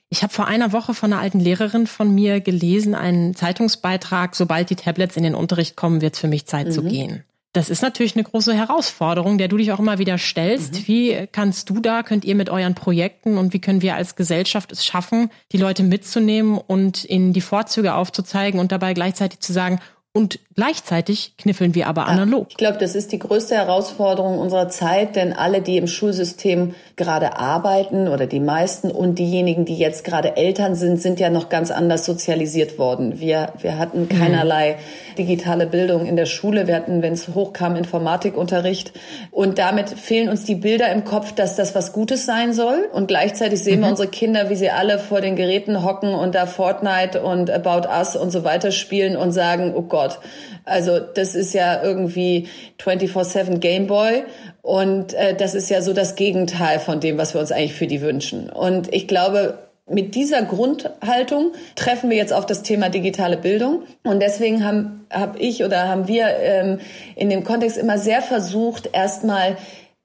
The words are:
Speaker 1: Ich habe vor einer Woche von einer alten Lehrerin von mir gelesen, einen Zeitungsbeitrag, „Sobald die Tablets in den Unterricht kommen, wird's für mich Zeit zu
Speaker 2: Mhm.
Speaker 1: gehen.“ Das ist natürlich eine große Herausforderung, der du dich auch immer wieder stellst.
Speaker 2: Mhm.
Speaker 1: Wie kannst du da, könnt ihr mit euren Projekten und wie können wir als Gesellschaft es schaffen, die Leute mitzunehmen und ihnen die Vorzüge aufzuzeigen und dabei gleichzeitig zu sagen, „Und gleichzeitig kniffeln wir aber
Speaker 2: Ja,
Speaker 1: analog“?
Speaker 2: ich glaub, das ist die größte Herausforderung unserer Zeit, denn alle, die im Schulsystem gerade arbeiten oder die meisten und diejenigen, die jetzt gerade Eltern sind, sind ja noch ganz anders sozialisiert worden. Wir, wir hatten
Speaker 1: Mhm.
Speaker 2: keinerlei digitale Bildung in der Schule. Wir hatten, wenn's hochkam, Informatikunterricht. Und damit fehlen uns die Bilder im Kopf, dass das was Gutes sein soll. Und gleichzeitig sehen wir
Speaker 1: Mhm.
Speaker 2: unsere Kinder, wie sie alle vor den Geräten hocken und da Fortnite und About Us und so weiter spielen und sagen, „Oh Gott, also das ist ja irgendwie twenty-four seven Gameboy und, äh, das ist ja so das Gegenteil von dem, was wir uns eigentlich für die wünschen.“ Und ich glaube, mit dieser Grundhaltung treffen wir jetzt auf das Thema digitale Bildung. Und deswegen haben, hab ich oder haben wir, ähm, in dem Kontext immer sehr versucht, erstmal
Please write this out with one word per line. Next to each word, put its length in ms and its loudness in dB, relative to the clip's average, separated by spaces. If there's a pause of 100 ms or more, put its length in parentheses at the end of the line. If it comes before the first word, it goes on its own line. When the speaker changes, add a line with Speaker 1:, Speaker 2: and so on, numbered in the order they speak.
(120)
Speaker 1:
Ich 120 0
habe 80 -2
vor 160 0
einer 240 2
Woche 200 -2
von 200 0
einer 100 0
alten 160 0
Lehrerin 480 2
von 260 0
mir 280 4
gelesen, 560 2
einen 400 0
Zeitungsbeitrag, 960 0
„Sobald 360 0
die 40 0
Tablets 420 -2
in 60 0
den 140 0
Unterricht 400 -2
kommen, 240 2
wird's 180 -2
für 80 -2
mich 200 0
Zeit 260 -2
zu 100 0
Speaker 2:
Mhm. 60 -2
Speaker 1:
gehen.“ 360 -6 (280)
Das 180 2
ist 120 0
natürlich 340 0
eine 80 2
große 300 0
Herausforderung, 840 0
der 100 2
du 80 2
dich 160 2
auch 60 -2
immer 200 2
wieder 200 0
stellst. 560 -2
Speaker 2:
Mhm. 140 -6
Speaker 1:
Wie 420 0
kannst 400 -2
du 100 0
da, 220 0
könnt 220 0
ihr 100 0
mit 160 0
euren 240 0
Projekten 640 0
und 140 2
wie 80 -2
können 220 2
wir 120 0
als 220 -4
Gesellschaft 560 -2
es 120 -6
schaffen, 460 0 (220)
die 60 2
Leute 260 2
mitzunehmen 720 2
und 500 0
ihnen 240 4
die 80 2
Vorzüge 540 0
aufzuzeigen 640 -2
und 140 2
dabei 220 0
gleichzeitig 460 -2
zu 120 -6
sagen, 260 0 (340)
„Und 280 0 (160)
gleichzeitig 840 -2
kniffeln 380 2
wir 100 2
aber 160 0
Speaker 2:
Ja, 60 0
Speaker 1:
analog“? 420 2
Speaker 2:
ich 60 -20
glaub, 240 0
das 160 0
ist 160 -2
die 80 -4
größte 340 0
Herausforderung 840 2
unserer 280 0
Zeit, 480 0
denn 160 2
alle, 300 0
die 140 0
im 100 2
Schulsystem 880 0 (220)
gerade 420 0
arbeiten 720 2
oder 180 0
die 140 -2
meisten 500 0
und 300 0
diejenigen, 440 2
die 140 -2
jetzt 260 0
gerade 320 0
Eltern 380 2
sind, 260 2
sind 200 0
ja 100 4
noch 180 0
ganz 220 0
anders 340 0
sozialisiert 760 -2
worden. 420 -2
Wir, 400 0
wir 180 -4
hatten 240 -2
Speaker 1:
Mhm. 60 -2
Speaker 2:
keinerlei 680 4 (400)
digitale 500 0
Bildung 400 2
in 100 0
der 100 2
Schule. 400 0
Wir 80 2
hatten, 280 0
wenn's 320 -2
hochkam, 420 -2
Informatikunterricht. 1160 -2 (380)
Und 280 2
damit 320 0
fehlen 380 -2
uns 160 -2
die 120 0
Bilder 360 2
im 120 0
Kopf, 280 -4
dass 240 0
das 180 0
was 180 -2
Gutes 340 -2
sein 260 0
soll. 400 0
Und 160 -2
gleichzeitig 540 0
sehen 180 4
wir 60 4
Speaker 1:
Mhm. 60 4
Speaker 2:
unsere 160 0
Kinder, 420 0
wie 60 0
sie 140 2
alle 280 2
vor 220 -2
den 160 0
Geräten 480 0
hocken 300 0
und 200 0
da 120 2
Fortnite 760 0
und 280 0
About 380 0
Us 280 0
und 140 -2
so 140 -2
weiter 280 0
spielen 440 0
und 160 0
sagen, 420 0
„Oh 80 -2
Gott, 360 0 (460)
also 340 2
das 360 -2
ist 200 -2
ja 280 2
irgendwie 640 0 (300)
twenty-four 460 0
seven 360 -2
Gameboy 600 2 (400)
und, 520 0
äh, 200 2
das 200 -2
ist 160 -2
ja 120 4
so 100 0
das 240 0
Gegenteil 640 0
von 220 -4
dem, 180 0
was 160 -2
wir 60 0
uns 120 -4
eigentlich 220 -2
für 120 -2
die 140 -4
wünschen.“ 500 -4
Und 420 -2
ich 160 -2
glaube, 500 2 (300)
mit 260 -2
dieser 280 2
Grundhaltung 1120 0 (220)
treffen 360 0
wir 60 2
jetzt 160 0
auf 140 0
das 160 -4
Thema 280 0
digitale 460 0
Bildung. 460 0 (220)
Und 180 0
deswegen 420 0
haben, 460 -2
hab 300 -4
ich 240 -2
oder 240 0
haben 180 -2
wir, 200 2 (140)
ähm, 380 2 (380)
in 120 0
dem 140 0
Kontext 340 0
immer 220 0
sehr 240 2
versucht, 720 -2
erstmal 640 0 (480)